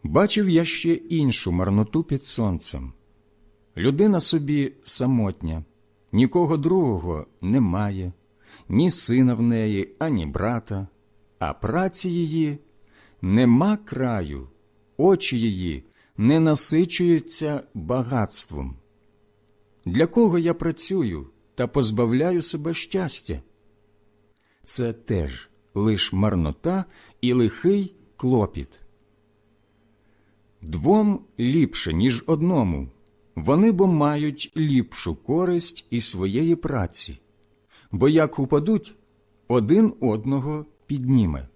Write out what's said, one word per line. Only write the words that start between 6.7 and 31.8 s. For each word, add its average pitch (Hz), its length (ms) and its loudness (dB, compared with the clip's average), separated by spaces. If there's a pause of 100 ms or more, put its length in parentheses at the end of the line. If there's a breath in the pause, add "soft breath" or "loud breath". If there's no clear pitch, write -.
немає, 95 720 0 (560 soft breath)
ні 151 220 2
сина 123 420 2
в 113 80 -2
неї, 110 580 0
ані 131 260 -2
брата, 98 600 -4 (520)
а 73 140 -4
праці 180 560 -4
її 160 480 -2 (640 soft breath)
нема 120 560 4
краю, 98 720 -6 (500)
очі 170 420 2
її 90 440 -2 (340 soft breath)
не 131 220 4
насичуються 160 1200 0 (100)
багатством. 98 1000 -4 (1120)
Для 117 220 2
кого 185 320 4
я 165 140 0
працюю 156 760 -4 (260)
та 123 120 -2
позбавляю 127 760 0
себе 160 320 -6
щастя? 156 680 -6 (1200)
Це 117 300 -4
теж 85 560 -4 (240)
лиш 101 400 0
марнота 98 720 0 (360 soft breath)
і 123 120 2
лихий 175 640 0 (200)
клопіт. 110 640 -2 (1800)
Двом 196 580 2 (200)
ліпше, 123 540 0